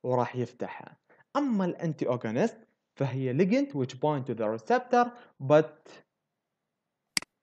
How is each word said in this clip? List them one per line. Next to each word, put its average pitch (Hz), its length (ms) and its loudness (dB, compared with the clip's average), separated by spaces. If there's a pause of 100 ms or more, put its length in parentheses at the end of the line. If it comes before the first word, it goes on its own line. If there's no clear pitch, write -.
وراح 127 320 0
يفتحها. - 600 -8 (380)
أما 233 300 2
الانتي 156 440 -4
اجونست 123 480 -2 (380)
فهي 131 420 -2
ligand 247 360 2
which 135 200 -2
bind 143 340 -2
to 123 60 -4
the 110 140 -2 (100)
receptor 240 500 2 (360)
but, 151 460 4 (1500)